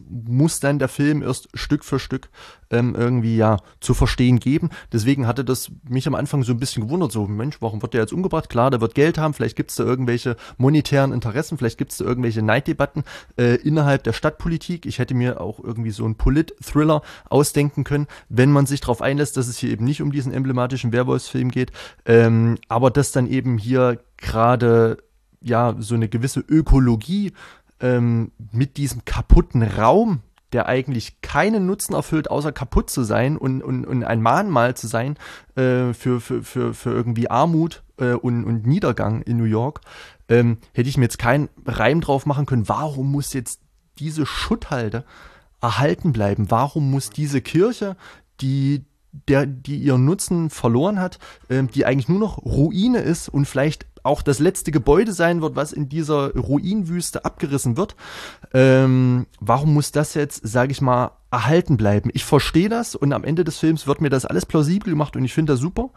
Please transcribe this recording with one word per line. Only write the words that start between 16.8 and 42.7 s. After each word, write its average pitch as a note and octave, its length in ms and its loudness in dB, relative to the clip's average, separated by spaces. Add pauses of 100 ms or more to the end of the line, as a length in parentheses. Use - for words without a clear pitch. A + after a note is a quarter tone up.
ausdenken C#3+ 540 2
können, D3 240 -2 (220)
wenn B2+ 220 4
man C#3 140 6
sich C#3 160 -4
drauf - 220 -2
einlässt, C#3 340 -2
dass B2 100 -2
es B2 120 -8
hier B2 100 -4
eben A2+ 160 -2
nicht D3 160 -2
um C#3+ 100 -2
diesen C3+ 220 -4
emblematischen B2+ 580 -2
Werwolfsfilm B2+ 600 0
geht, B2+ 200 -2 (360)
ähm, A#2 500 6 (120)
aber A#2+ 200 4
dass C3+ 220 2
dann B2 160 0
eben B2 320 -2
hier B2 400 2 (180)
gerade, A#2 800 4 (440)
ja, A#2 360 0
so A2 160 -6
eine A2+ 160 0
gewisse A#2+ 300 -2
Ökologie, D3 920 2 (460)
ähm, A#2+ 520 0 (200)
mit B2+ 260 -2
diesem B2+ 280 -6
kaputten - 560 4
Raum, A#2+ 600 4 (300)
der A#2 140 0
eigentlich B2+ 560 -4
keinen F#3+ 460 0
Nutzen - 260 -4
erfüllt, D3+ 380 -2
außer D3 200 -2
kaputt - 380 -2
zu C3 140 -2
sein A2+ 340 2
und, C3 240 -2
und, B2+ 240 -4
und B2 180 -2
ein A#2 160 0
Mahnmal B2+ 560 2
zu - 120 -10
sein, A#2+ 280 -4 (400)
äh, B2+ 380 0
für, B2 260 -2
für, A#2+ 220 -6
für, A#2 320 -4
für A#2+ 160 -8
irgendwie A#2 400 -2
Armut, D#3+ 540 0 (160)
äh, B2 140 0
und, A#2+ 320 -2
und A2+ 200 -2
Niedergang A#2 560 0
in A#2+ 160 -2
New A#2 60 0
York, A2 380 0 (460)
ähm, A#2 300 4 (160)
hätte B2 160 0
ich C#3 80 -2
mir C3 60 4
jetzt - 160 -2
keinen C3 300 2 (180)
Reim B2 340 0
drauf C#3 240 0
machen C#3+ 220 0
können, A#2 200 0
warum C#3 440 -4